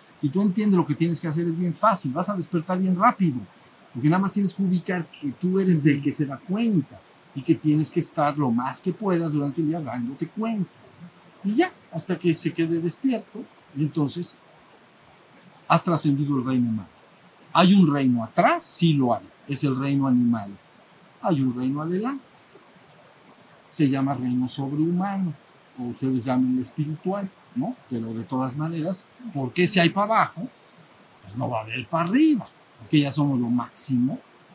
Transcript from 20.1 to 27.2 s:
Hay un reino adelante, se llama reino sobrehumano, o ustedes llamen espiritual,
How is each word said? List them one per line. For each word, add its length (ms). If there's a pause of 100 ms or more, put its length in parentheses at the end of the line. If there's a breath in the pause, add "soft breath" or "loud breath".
Hay 220
un 120
reino 280
adelante, 420 (1400)
se 200
llama 260
reino 340
sobrehumano, 840 (440)
o 60
ustedes 400
llamen 340
espiritual, 680 (260)